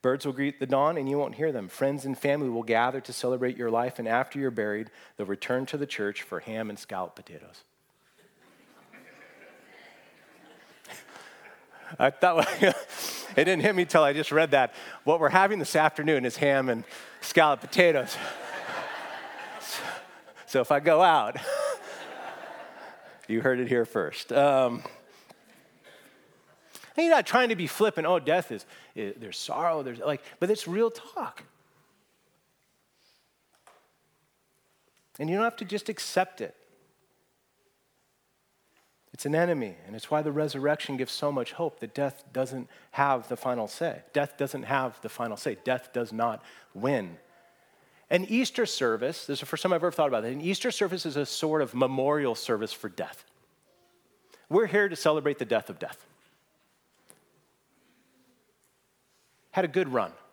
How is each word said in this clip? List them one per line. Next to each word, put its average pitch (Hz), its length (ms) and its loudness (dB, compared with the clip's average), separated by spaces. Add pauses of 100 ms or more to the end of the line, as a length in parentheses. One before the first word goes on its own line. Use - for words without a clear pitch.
Birds 131 240 2
will 139 80 -2
greet 139 260 -2
the 135 60 -2
dawn 139 320 2
and 135 100 -2
you 139 100 0
won't 139 180 -2
hear 156 160 0
them. 107 160 -4
Friends 135 380 -2
and 135 120 -4
family 143 320 0
will 117 140 -2
gather 117 380 2
to 127 120 -14
celebrate 123 420 0
your 120 140 -4
life, 120 300 0
and 117 80 -4
after 127 320 0
you're 135 100 0
buried, 110 400 -4 (260)
they'll 104 120 -6
return 127 400 -2
to 151 100 -8
the 143 80 -2
church 104 380 -6
for 90 160 -8
ham 110 320 -8
and 104 80 -12
scalloped 92 360 -8
potatoes. - 480 -20 (3250)
<laughs> - 1080 -20
I 156 100 6
thought, 175 460 4
<laughs> - 80 0
it 190 120 4 (600)
didn't 165 260 4
hit 196 140 2
me 180 100 2
till 160 180 6
I 143 100 4
just 151 180 -2
read 151 200 4
that. 135 220 4 (300)
What 160 160 4
we're 147 100 4
having 196 300 4
this 147 160 -4
afternoon 151 500 2
is - 120 -2
ham 135 320 2
and 113 140 0 (380)
scalloped 151 400 4
potatoes. 156 600 2
<laughs> - 60 -8 (1300)
So, - 240 -8 (640)
so 131 140 2
if 120 100 0
I 143 80 4
go 160 240 6
out, 139 340 6 (960)
<laughs> - 960 -18
you 113 140 0
heard 127 180 4
it 123 80 -2
here 120 180 4
first. - 480 -4
Um, 135 500 4 (2250)
and 330 80 4
you're 330 100 8
not 277 100 4
trying 247 240 4
to 226 60 2
be 170 120 -2
flippant. 196 380 2
"Oh, 175 140 4
death 151 320 2
is, 107 140 -10 (300)
is, 101 220 -6
there's 104 200 -14
sorrow, 160 440 -2
there's, 123 180 -10
like," 143 220 -2 (200)
but 180 100 2
it's 208 160 0
real 220 240 2
talk. - 520 -12 (3750)
And 151 120 -4
you 185 80 0
don't 220 80 2
have 233 120 -2
to 214 80 -8
just 202 220 -6
accept - 540 -4
it. - 120 -8 (2500)
It's - 120 -14
an 147 100 0
enemy, 156 420 0 (100)
and 104 80 -12
it's - 160 -8
why 151 100 2
the 151 120 -4
resurrection 143 640 -2
gives 127 160 -6
so 147 180 -2
much 127 220 -6
hope 165 260 -6
that 110 140 -12
death 139 400 -4
doesn't 131 360 -6 (220)
have 135 380 0
the 120 80 -4
final 120 320 -2
say. - 320 -6 (100)
Death 143 260 -2
doesn't 135 260 -6
have 131 380 -2
the 107 80 -12
final 113 280 -8
say. 113 260 -6
Death 127 300 -4
does 117 180 -4
not 113 320 -2 (300)
win. 101 440 -2 (920)
An 180 160 2
Easter 226 400 0
service, 123 600 -2
this 143 120 -4
is - 20 -8
the 143 60 -8
first - 180 -6
time 185 80 4
I've 170 60 4
ever 165 160 0
thought 147 160 2
about 113 160 0
it, 123 80 -4
an 143 80 -6
Easter 196 300 -2
service 185 340 -2
is 143 100 -6
a 143 100 0
sort 156 360 0
of 123 120 -2
memorial 131 600 2
service 110 380 -2
for - 160 -10
death. - 340 -10 (1300)
We're 208 160 4
here 202 240 2
to 170 80 -6
celebrate 147 420 2
the 123 60 -4
death 107 240 0
of 90 100 -12
death. - 260 -12 (3500)
Had 185 140 2
a 160 40 -2
good 165 200 0
run 110 240 0 (200)